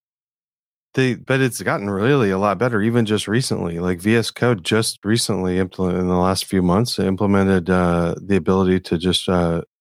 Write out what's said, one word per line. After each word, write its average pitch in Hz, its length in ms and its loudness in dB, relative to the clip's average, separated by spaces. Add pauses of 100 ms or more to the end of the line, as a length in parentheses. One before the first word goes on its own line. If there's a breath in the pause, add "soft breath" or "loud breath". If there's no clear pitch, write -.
(960)
the, 131 200 0
but 131 260 -2
it's 123 220 0
gotten 107 280 -4
really 107 400 2
a 92 80 0
lot 98 200 0
better, 117 240 0
even 117 240 2
just 104 220 -2
recently. 92 520 -2
Like, 90 200 -2
V 107 160 2
S 113 140 0
Code 117 340 -2
just - 400 -2
recently 95 540 0
implement-, 90 400 -2
in 92 100 0
the 90 80 0
last 92 300 0
few 95 160 0
months, 98 360 0
implemented, 95 720 2
uh, 87 500 2
the 95 160 0
ability 92 440 2
to 87 180 -2
just, 90 300 -2
uh, 85 340 0 (180)